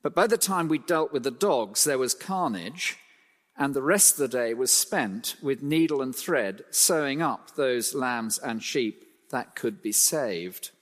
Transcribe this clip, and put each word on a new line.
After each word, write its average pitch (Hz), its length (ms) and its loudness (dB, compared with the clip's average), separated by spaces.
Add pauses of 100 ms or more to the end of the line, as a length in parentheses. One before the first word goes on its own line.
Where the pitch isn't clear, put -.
But - 140 -4
by 180 100 6
the 226 120 2
time 180 300 0
we 151 120 2
dealt 160 340 0
with 135 80 0
the 131 80 -2
dogs, 127 540 0
there 139 160 0
was 123 160 0
carnage, 147 800 -4 (580)
and 139 200 -2
the 135 80 0
rest 196 300 6
of - 60 -2
the 127 180 0
day 117 180 0
was 127 160 0
spent 120 720 0
with 139 180 -2
needle 151 400 2
and 131 140 -4
thread 110 560 -2
sewing 151 500 2
up 143 320 -2
those 123 400 0
lambs 123 460 -2
and 113 240 -6
sheep - 680 -4
that - 260 -6
could 107 280 -4
be - 80 -4
saved. 92 800 -2 (100)